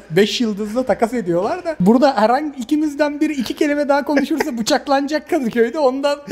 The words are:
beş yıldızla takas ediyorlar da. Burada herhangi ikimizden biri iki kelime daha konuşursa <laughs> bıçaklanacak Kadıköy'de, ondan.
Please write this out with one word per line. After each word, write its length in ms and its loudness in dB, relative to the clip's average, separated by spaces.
beş 320 2
yıldızla 440 -2
takas 280 0
ediyorlar 520 -2
da. 140 -4
Burada 380 6
herhangi 420 0
ikimizden 640 -2
biri 120 0
iki 220 -4
kelime 340 -2
daha 160 2
konuşursa 520 -2
<laughs> 0 -
bıçaklanacak 720 -2
Kadıköy'de, 500 0
ondan. 400 0